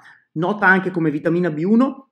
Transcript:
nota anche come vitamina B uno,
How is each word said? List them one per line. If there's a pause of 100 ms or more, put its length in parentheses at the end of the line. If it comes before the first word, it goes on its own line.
(320)
nota
anche
come
vitamina
B
uno,